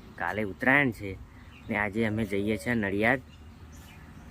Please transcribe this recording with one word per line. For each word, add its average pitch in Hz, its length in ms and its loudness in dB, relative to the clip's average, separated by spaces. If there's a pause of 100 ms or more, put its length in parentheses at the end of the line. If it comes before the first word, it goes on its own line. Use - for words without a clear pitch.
(160)
કાલે 92 260 -2
ઉત્તરાયણ 127 480 4
છે 98 260 -6 (540)
ને 110 60 2
આજે 104 300 2
અમે 107 180 0
જઈએ 101 320 0
છીએ 120 180 -2
નડિયાદ, 107 460 4 (1120)